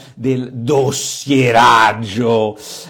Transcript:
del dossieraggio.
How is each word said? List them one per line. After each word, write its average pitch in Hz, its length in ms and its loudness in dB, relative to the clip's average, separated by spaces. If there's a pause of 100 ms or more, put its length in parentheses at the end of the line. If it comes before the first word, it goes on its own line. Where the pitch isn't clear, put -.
(140)
del 127 380 -4
dossieraggio. 117 2000 0 (340)